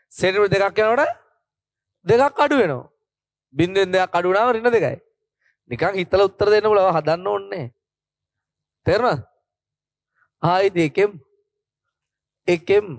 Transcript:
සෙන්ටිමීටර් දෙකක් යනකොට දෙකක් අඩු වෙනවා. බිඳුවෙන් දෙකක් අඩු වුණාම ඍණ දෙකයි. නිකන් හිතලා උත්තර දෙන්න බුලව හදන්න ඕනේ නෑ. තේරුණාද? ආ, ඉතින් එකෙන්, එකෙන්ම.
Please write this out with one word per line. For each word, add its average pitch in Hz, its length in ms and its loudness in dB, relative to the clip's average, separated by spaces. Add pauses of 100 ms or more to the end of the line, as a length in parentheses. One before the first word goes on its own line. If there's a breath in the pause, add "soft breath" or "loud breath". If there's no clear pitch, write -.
(200)
සෙන්ටිමීටර් 196 400 0
දෙකක් 196 240 0
යනකොට 247 340 0 (880)
දෙකක් 262 400 2
අඩු 277 160 2
වෙනවා. 143 280 -4 (640)
බිඳුවෙන් 185 420 0
දෙකක් 185 240 0
අඩු 175 100 -2
වුණාම 226 260 2
ඍණ 233 220 0
දෙකයි. 139 200 -2 (760)
නිකන් 180 280 -4
හිතලා 190 280 2
උත්තර 202 240 -2
දෙන්න 214 200 4
බුලව 196 240 4
හදන්න 165 320 -2
ඕනේ 196 240 -6
නෑ. 160 160 -10 (1160)
තේරුණාද? 185 420 -2 (1160)
ආ, 175 220 0
ඉතින් 180 240 0
එකෙන්, 202 220 0 (1400)
එකෙන්ම. 196 400 0 (120)